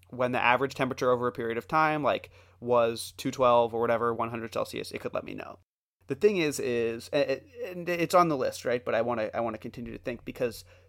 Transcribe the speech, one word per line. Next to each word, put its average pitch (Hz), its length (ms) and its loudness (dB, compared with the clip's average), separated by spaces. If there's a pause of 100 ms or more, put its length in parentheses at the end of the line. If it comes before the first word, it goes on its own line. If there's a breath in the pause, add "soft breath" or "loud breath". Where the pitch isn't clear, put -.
(120)
when 123 220 0
the 123 60 2
average 123 360 4
temperature 127 360 0
over 123 160 2
a 120 40 0
period 117 260 -4
of 117 100 -8
time, 156 360 2
like, 101 260 0 (320 soft breath)
was 117 560 2
two 135 140 -4
twelve 120 420 4
or 117 60 -2
whatever, 117 340 2
one 113 160 -4
hundred 113 240 -8
Celsius, 110 380 -6
it - 80 -8
could - 140 -8
let - 100 -2
me - 100 -12
know. - 260 -12 (480)
The 139 80 -4
thing 208 220 4
is, 151 220 0
is, 117 540 -2
a-, 143 240 2
a-, 240 340 -12
and 175 160 -8
it's 170 260 0
on 175 140 8
the 151 100 0
list, - 280 -2
right? 123 180 0
But 113 120 -2
I 117 60 4
wanna, 117 320 -2
I 110 60 -2
wanna 113 180 -4
continue 117 360 -12
to 117 40 -12
think 120 280 -8
because 123 400 -6 (240 soft breath)